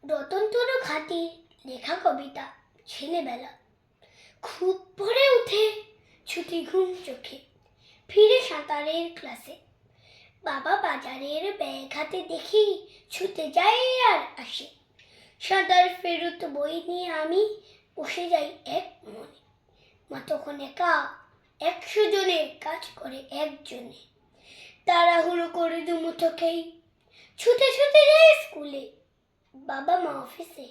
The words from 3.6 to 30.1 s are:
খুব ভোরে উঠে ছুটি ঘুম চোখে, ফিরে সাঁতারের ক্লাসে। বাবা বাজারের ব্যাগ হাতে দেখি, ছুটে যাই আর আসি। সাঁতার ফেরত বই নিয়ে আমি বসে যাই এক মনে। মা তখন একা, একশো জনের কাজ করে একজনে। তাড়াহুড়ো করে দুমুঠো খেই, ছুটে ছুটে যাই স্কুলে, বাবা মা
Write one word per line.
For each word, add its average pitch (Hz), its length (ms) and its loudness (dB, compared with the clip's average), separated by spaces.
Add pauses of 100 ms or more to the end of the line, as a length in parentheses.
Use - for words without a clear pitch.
খুব - 440 -4 (120)
ভোরে 480 440 4
উঠে 427 400 0 (440)
ছুটি 339 460 -8
ঘুম 370 240 0 (100)
চোখে, - 340 -14 (720)
ফিরে 427 320 6
সাঁতারের 311 760 -6
ক্লাসে। 262 380 -18 (840)
বাবা 294 320 -2
বাজারের 294 840 -6
ব্যাগ 269 360 -8
হাতে 311 280 -6
দেখি, 392 680 0 (220)
ছুটে 330 420 -6
যাই 494 500 2
আর 427 400 0
আসি। - 260 -14 (720)
সাঁতার 370 500 6 (120)
ফেরত 349 440 -4
বই 302 420 -4
নিয়ে 359 200 -6
আমি 349 540 0 (340)
বসে 349 340 -6
যাই 302 360 0
এক - 280 -6 (100)
মনে। - 360 -20 (720)
মা 269 160 -14
তখন 294 320 -6
একা, 302 640 -2 (360)
একশো 381 520 0
জনের 359 380 0 (120)
কাজ 320 340 -8
করে 269 360 -14
একজনে। 277 640 -10 (920)
তাড়াহুড়ো 339 640 4
করে 339 320 -2
দুমুঠো 330 480 -2
খেই, 330 520 -4 (560)
ছুটে 494 340 4
ছুটে 571 340 8
যাই 622 380 10
স্কুলে, 277 480 -12 (640)
বাবা 277 440 -2
মা 330 120 -4